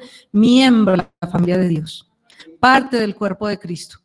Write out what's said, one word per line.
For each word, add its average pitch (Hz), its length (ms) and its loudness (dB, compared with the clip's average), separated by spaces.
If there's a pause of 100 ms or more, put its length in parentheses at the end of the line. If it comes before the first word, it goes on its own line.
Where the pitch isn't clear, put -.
(320)
miembro 226 640 4
de - 80 -2 (160)
la 170 80 -8
familia 175 300 -2
de 185 100 0
Dios, 156 420 -8 (500)
parte 262 360 0
del 208 180 -4
cuerpo 202 320 -6
de 208 120 -6
Cristo". - 460 -14